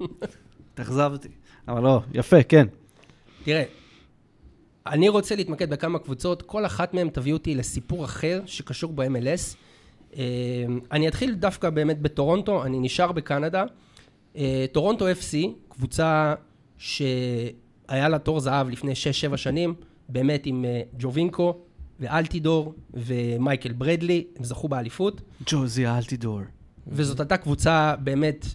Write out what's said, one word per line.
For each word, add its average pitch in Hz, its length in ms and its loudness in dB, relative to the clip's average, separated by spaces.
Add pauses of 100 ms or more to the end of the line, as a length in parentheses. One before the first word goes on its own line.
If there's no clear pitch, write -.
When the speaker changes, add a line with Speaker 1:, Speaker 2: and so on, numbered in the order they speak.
(300)
Speaker 1:
<laughs> - 440 -20
Speaker 2:
התאכזבתי. 135 540 -2 (400)
אבל 120 160 -2
לא, 131 180 6 (120)
יפה, 165 300 8
כן. 147 240 8 (760)
Speaker 3:
תראה, 151 200 0 (1200)
אני 160 220 4
רוצה 202 260 2
להתמקד 165 340 -4
בכמה 147 300 -2
קבוצות, 175 420 -4
כל 208 240 -4
אחת 180 280 -2
מהן 180 160 0
תביא 143 240 -2
אותי 160 220 -2
לסיפור 135 500 -4
אחר 175 400 -4
שקשור - 480 -8
ב-M 135 180 -2 (100)
L 123 40 -4 (140)
S. - 160 -8 (600)
אה, 135 60 -6 (680)
אני 151 160 2
אתחיל 240 260 -2
דווקא 185 360 0
באמת 151 320 0
בטורונטו, 165 640 0
אני 131 160 -2
נשאר 175 320 0
בקנדה. 165 520 -2 (720)
אה, 131 360 0
טורונטו 185 400 2
אף 180 100 -2
סי, 170 320 -2 (160)
קבוצה 156 640 2 (440)
שהיה 127 1300 -2
לה 156 100 2
תור 156 200 0
זהב 135 300 0
לפני 127 260 -4
שש, 139 260 -2
שבע 139 160 -2
שנים, 165 360 -2 (360)
באמת 135 360 0
עם, 127 200 -2
אה, 120 160 -2 (180)
ג'ובינקו 170 580 0 (420)
ואלטידור 160 720 0 (200)
ומייקל 120 800 -2
ברדלי, 170 520 0 (140)
הם 127 60 -8
זכו 120 240 -6
באליפות. 139 540 -2 (240)
Speaker 2:
ג'וזי 127 420 2
אלטידור. 117 520 -2 (480)
Speaker 3:
וזאת 139 320 -2
הייתה 151 180 2
קבוצה 156 680 4
באמת 151 520 0